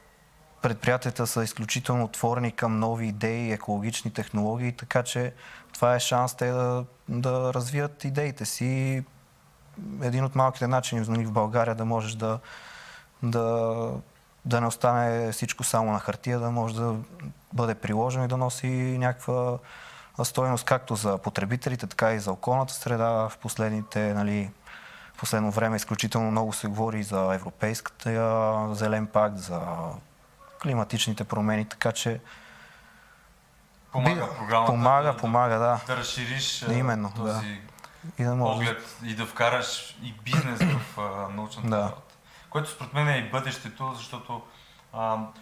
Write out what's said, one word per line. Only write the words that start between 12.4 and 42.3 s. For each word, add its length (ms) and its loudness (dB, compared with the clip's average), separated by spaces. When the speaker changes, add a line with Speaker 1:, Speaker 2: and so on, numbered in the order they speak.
Speaker 1:
да, 680 2
да 160 4
не 60 4
остане 640 2
всичко 320 -4
само 280 2
на 80 4
хартия, 400 -2
да 120 0
може 240 0
да 200 0
бъде 220 2
приложено 500 0
и 20 -2
да 100 0
носи 300 0
някаква 580 0
стойност 420 0
както 300 2
за 220 2
потребителите, 680 -2
така 260 2
и 60 0
за 120 -4
околната 420 0
среда. 360 0
В 80 -14
последните, 760 -2
нали, 380 0
в 40 -20
последно 340 0
време 240 2
изключително 560 0
много 220 0
се 140 -6
говори 360 -2
за 320 0
Европейската 1400 0
зелен 320 0
пакт, 300 2
за 240 -6
климатичните 640 0
промени, 420 0
така 260 -2
че 280 -2
Speaker 2:
Помага 240 4
Speaker 1:
би-, 120 -6
Speaker 2:
програмата 340 4
Speaker 1:
помага, 420 6
Speaker 2:
да, 40 -2
Speaker 1:
помага, 420 4
да. 280 4
Speaker 2:
да 100 -2
разшириш, 640 -4
а, 100 0
Speaker 1:
Именно, 420 2
да. 80 -4
Speaker 2:
този 280 -4
Speaker 1:
И 40 2
да 120 2
може 180 4
Speaker 2:
поглед 500 -2
и 120 -6
да 100 -4
вкараш 760 2
и 100 -10
бизнес 480 0
в, 360 2
а, 40 -2
научната 360 -4
Speaker 1:
Да. 140 6
Speaker 2:
работа. 320 -6